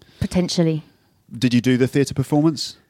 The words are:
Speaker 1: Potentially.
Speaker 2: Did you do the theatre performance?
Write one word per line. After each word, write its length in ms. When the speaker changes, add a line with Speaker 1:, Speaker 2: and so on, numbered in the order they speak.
Speaker 1:
Potentially. 640
Speaker 2:
Did 180
you 80
do 160
the 100
theatre 260
performance? 640